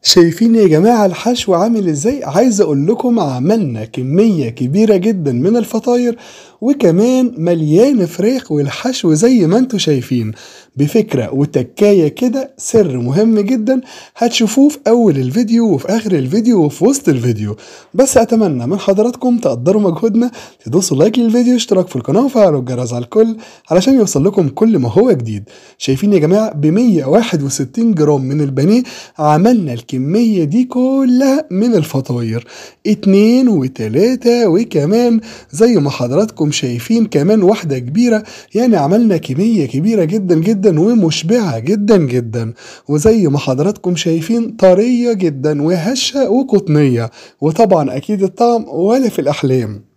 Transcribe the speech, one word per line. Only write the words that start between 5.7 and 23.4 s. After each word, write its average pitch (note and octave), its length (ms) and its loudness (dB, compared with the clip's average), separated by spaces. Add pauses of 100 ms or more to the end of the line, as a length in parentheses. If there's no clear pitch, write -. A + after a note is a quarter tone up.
وكمان A#3+ 760 0
مليان F3 680 2
فراخ G#3 460 -4
والحشو D#3 640 -2
زي G#3 340 2
ما F3+ 100 2
انتوا B3+ 220 0
شايفين. B2 520 -2 (440)
بفكرة C#3+ 580 -2
وتكاية C#3+ 760 2
كده B3+ 500 -4
سر F3 400 0
مهم F#3+ 420 0
جدًا A#3 420 -2 (360)
هتشوفوه B3 520 2
في D4 80 -4 (100)
أول A3 300 4
الفيديو G#3+ 560 0
وفي C3+ 160 -4
آخر G#3+ 220 -2
الفيديو F3+ 540 0
وفي D3 200 -2
وسط C4+ 240 2
الفيديو. A2+ 460 -2 (380)
بس C4 240 2
أتمنى G#3 500 0
من F#3 120 -2
حضراتكم A#3+ 580 0
تقدروا E3+ 440 0
مجهودنا، A3 500 0 (340)
تدوسوا C#3+ 320 -2
لايك G3+ 220 2
للفيديو، A#3+ 360 2
اشتراك F#3 320 0
في - 80 -18
القناة F#3 300 0
وفعلوا G3+ 340 2
الجرس B2 340 -6
على A#2+ 100 -6
الكل A3 340 0 (320)